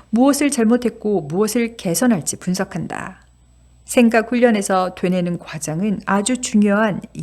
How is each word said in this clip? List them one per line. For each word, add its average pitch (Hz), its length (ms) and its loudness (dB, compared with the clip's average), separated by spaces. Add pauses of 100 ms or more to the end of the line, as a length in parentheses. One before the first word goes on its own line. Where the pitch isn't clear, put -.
(120)
무엇을 277 380 4
잘못했고 220 720 0
무엇을 214 520 -2
개선할지 185 640 0
분석한다. - 840 -6 (640)
생각 226 480 2
훈련에서 202 640 0
되뇌는 175 440 -2
과정은 165 680 -6
아주 202 320 0
중요한 208 640 2 (220)